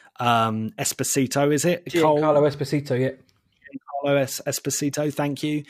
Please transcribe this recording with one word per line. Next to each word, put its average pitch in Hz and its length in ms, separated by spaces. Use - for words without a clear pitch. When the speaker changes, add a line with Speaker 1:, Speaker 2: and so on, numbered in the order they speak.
Speaker 1:
um, 113 580
Esposito, 143 720
is 147 120
it? 170 280
Cole? 156 280
Speaker 2:
Giancarlo 151 280
Esposito, 139 520
yeah. 131 100
Speaker 1:
Giancarlo 143 160
Es-, - 260
Esposito, 143 640
thank 143 300
you. 151 280